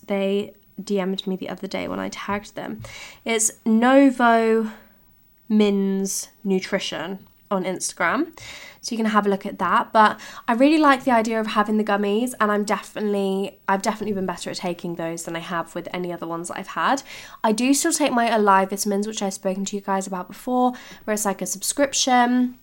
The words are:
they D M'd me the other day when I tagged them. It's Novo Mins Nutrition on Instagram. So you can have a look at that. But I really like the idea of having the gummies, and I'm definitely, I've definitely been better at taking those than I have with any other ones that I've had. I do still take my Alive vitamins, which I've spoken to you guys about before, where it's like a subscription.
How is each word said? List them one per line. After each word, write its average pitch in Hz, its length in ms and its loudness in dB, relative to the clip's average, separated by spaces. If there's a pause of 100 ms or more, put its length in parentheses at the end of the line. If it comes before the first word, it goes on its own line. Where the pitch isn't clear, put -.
they 202 480 -2 (260)
D 196 200 -2
M'd 190 260 -4
me 190 80 -2
the - 140 -8
other 185 180 -10
day 190 220 -6
when 185 100 -6
I 190 120 -6
tagged 208 440 -8
them. 220 280 -10 (420)
It's 226 260 0 (140)
Novo 233 1080 6 (800)
Mins 196 800 2 (160)
Nutrition 190 760 -2 (320)
on 190 140 0
Instagram. 190 760 -2 (420)
So - 140 -8
you 220 40 -6
can 226 80 0
have 208 200 4
a 202 40 2
look 196 160 -2
at 196 140 -8
that. 196 340 0
But 214 260 4 (260)
I 240 60 0
really 277 240 6
like 277 280 4
the 262 60 2
idea 226 300 2
of 220 60 -2
having 214 320 0
the 208 60 2
gummies, 208 540 0
and 208 140 2
I'm 208 120 0
definitely, 196 1040 -2
I've 196 140 0
definitely 208 320 -4
been 190 140 -2
better 175 240 -6
at 170 60 -8
taking 175 400 -6
those 165 260 -8
than 165 140 -8
I - 20 -6
have 165 360 -6
with 175 200 -10
any 180 180 -4
other 170 140 -10
ones 165 220 -8
that - 100 -10
I've 196 100 -12
had. 196 340 -2 (400)
I 220 100 2
do 240 200 2
still 302 200 2
take 269 200 0
my 233 140 2
Alive 202 440 4
vitamins, 202 360 -2
which 220 160 -6
I've 190 100 -2
spoken 196 340 -4
to 208 100 -8
you 196 40 -4
guys 190 260 -2
about 180 220 -8
before, 247 440 0 (320)
where 214 100 -2
it's 214 100 -4
like 190 160 -2
a 185 60 -4
subscription. 247 1160 2